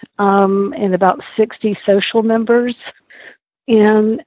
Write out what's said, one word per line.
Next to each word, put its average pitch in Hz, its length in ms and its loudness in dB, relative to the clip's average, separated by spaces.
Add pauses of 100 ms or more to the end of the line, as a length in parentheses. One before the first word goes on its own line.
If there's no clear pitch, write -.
(180)
um, 196 580 0
and 196 180 -2
about 185 260 0 (160)
sixty 214 480 -2
social 202 380 0
members. 233 520 0 (920)
And 214 580 2